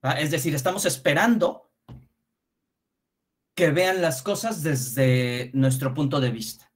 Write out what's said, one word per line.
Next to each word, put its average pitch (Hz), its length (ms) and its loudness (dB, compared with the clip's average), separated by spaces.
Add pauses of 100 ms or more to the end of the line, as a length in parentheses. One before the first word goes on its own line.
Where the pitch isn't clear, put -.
¿Va? 135 140 0
Es 151 140 -2
decir, 156 240 -2
estamos 185 280 -2
esperando 180 840 0 (1800)
que 170 160 4
vean 185 320 2
las 165 200 -2
cosas 202 420 -4
desde 127 880 0
nuestro 131 400 2
punto 139 260 0
de 123 120 0
vista. - 440 -12